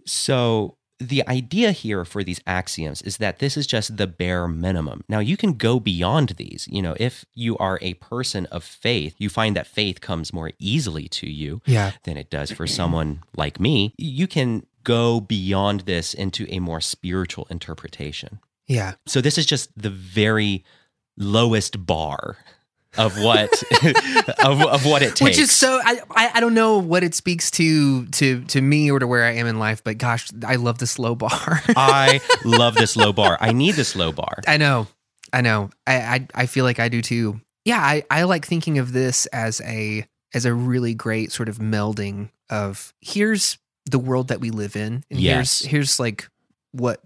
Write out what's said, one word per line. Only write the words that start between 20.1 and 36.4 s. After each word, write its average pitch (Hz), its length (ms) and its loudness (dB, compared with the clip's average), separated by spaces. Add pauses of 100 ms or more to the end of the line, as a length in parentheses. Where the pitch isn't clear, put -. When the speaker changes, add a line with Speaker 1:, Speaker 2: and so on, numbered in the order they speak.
Speaker 1:
lowest 104 680 2
bar 80 500 -4 (640)
of 104 200 2
what, 107 320 4 (220)
<laughs> 440 720 4
of, - 180 6
of 139 240 4
what 147 160 6
it 123 140 6
takes. - 60 0
Speaker 2:
Which 277 160 6
is 294 120 4
so, 262 320 4
I, 240 180 2 (100)
I, 226 240 4
I 233 60 4
don't 233 140 4
know 220 240 6
what 180 240 2
it 170 120 0
speaks - 380 -2
to, 143 540 4
to, 131 380 2
to 139 160 0
me 147 300 4
or 139 80 4
to 127 80 0
where 120 180 4
I 117 80 4
am 117 140 -2
in 113 120 0
life, 107 260 -2
but 110 140 -4
gosh, 120 300 -2 (180)
I 127 100 2
love 120 220 0
this 123 200 -4
low 120 160 -2
bar. 113 160 -2 (340)
<laughs> - 40 2
Speaker 1:
I 135 520 6 (240)
love 117 300 4
this 113 220 2
low 104 160 4
bar. 95 280 4
I 113 120 2
need 147 240 4
this - 200 0
low 82 160 0
bar. - 340 -8
Speaker 2:
I 151 100 4
know. 135 300 2 (460)
I 127 80 2
know. 107 300 0 (160)
I, 131 100 4
I, 123 380 -2
I 123 120 0